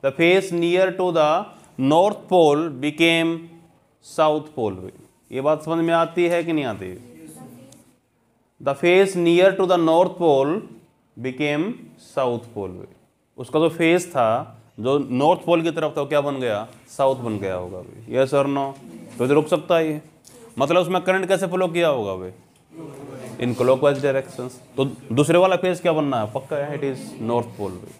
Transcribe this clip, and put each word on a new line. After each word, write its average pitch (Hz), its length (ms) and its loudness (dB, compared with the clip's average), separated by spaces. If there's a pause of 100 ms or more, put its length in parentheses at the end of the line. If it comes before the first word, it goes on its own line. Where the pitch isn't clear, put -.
The 135 160 0
face 185 320 4
near 170 340 2 (140)
to 180 120 0
the 151 180 4 (500)
north 165 480 2
pole 160 400 4 (140)
became 165 560 2 (680)
south 151 520 0
pole। 107 180 -4 (560)
ये 127 80 -6
बात 151 220 0
समझ 165 220 -4
में 165 100 0
आती 165 340 0
है 170 160 0
कि 170 80 -4
नहीं 151 120 -2
आती? 95 300 -8 (1700)
"The 139 140 -2
face 185 420 4
near 175 400 4
to 190 100 2
the 180 140 2
north 170 380 4
pole 147 340 2 (640)
became 147 560 -4 (420)
south 120 300 -2 (120)
pole." 95 180 -8 (640)
उसका 131 220 -2
जो 165 80 4
face 170 420 2
था, 120 500 -2 (200)
जो 135 180 0
नॉर्थ 143 460 0
pole 170 180 2
की 165 80 0
तरफ 156 260 -4
था, 156 40 -4
वो 135 60 -4
क्या 147 140 2
बन 139 200 -4
गया? 113 280 -4 (200)
साउथ 135 280 0
बन 113 220 -6
गया 95 160 -4
होगा 90 240 -8
भाई। 113 380 -10
यस 135 180 2
और 139 120 2
नो? 139 280 -4 (440)
तो - 80 0
ये 143 80 4
रुक 151 140 4
सकता 170 280 0
है 160 120 0
ये। 151 120 -6 (580)
मतलब 165 220 2
उसमें 180 220 -2
current 185 260 -2
कैसे 190 180 0
फ्लो 180 220 -2
किया 170 200 0
होगा 110 260 -2
भाई? 92 160 -10 (1120)
In 123 160 -2
clockwise 131 440 2
directions। 131 520 -4 (240)
तो 139 80 0 (280)
दूसरे 151 260 4
वाला 185 180 4
phase 180 240 -2
क्या 175 120 2
बनना 143 280 0
है? 107 120 -6
पक्का 147 240 -8
है, 147 220 -6
it 143 60 -6
is 135 140 -4 (320)
north 117 180 0 (100)
pole 95 180 -8
भाई। - 240 -18